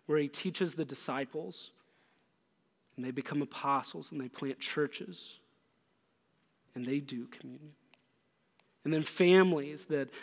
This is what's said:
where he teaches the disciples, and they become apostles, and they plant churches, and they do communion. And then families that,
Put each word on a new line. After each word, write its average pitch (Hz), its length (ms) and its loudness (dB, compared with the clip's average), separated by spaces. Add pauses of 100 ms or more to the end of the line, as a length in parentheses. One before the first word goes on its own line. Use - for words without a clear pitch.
where 151 100 4
he 147 100 4
teaches 170 460 -2
the 160 100 -2
disciples, 139 840 -6 (1300)
and 127 100 -8
they 127 60 -6
become 143 320 -2
apostles, - 680 -2
and 151 80 -8
they 127 100 -6
plant 135 300 -6
churches, - 800 -4 (1400)
and 123 140 -6
they 139 120 0
do 127 280 -8
communion. 139 460 -16 (1120)
And 156 80 2
then 156 80 2
families 175 840 6
that, 139 240 -2 (140)